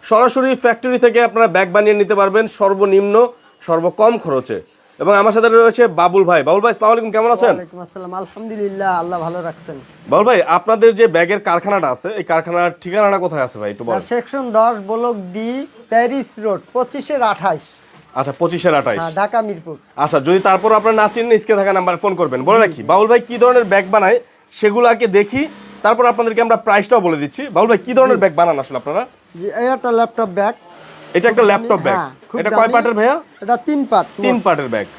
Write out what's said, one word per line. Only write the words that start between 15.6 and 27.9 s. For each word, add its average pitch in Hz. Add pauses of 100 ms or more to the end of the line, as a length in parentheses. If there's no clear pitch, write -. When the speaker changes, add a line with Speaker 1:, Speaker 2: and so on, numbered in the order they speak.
Speaker 2:
প্যারিস 240 (140)
রোড, 196 (140)
পঁচিশের 254 (100)
আঠাশ। 160 (560)
Speaker 1:
আচ্ছা, 135
পঁচিশের 170
আঠাইশ। -
Speaker 2:
হ্যাঁ, 165
ঢাকা 208 (100)
মিরপুর। 165 (280)
Speaker 1:
আচ্ছা, 151
যদি 180 (100)
তারপর 190
আপনারা 220
না 214
চিনেন, 233 (100)
স্ক্রিনে 220
থাকা 196
নাম্বারে 180
ফোন 202
করবেন। 127
বড় 208
Speaker 2:
জি, 226
Speaker 1:
ভাই 190
কি, 135
Speaker 2:
জি। -
Speaker 1:
বাউল 196
ভাই 240
কি 233
ধরনের 247
ব্যাগ 196 (100)
বানায় 208 (340)
সেগুলো 220
আগে 233 (120)
দেখি, 220 (420)
তারপর 233
আপনাদেরকে 226
আমরা 226 (100)
প্রাইসটাও 208
বলে 160
দিচ্ছি। 147 (120)
বাউল 196
ভাই 220
কি 247